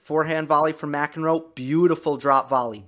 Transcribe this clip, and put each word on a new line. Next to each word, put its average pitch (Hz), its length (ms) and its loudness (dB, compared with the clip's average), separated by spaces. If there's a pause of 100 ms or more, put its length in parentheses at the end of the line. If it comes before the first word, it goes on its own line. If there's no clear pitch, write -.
forehand 156 460 -2
volley 156 260 2
from 147 200 -8
McEnroe, 160 640 -2
beautiful 156 640 0
drop 135 320 2
volley, 117 380 -2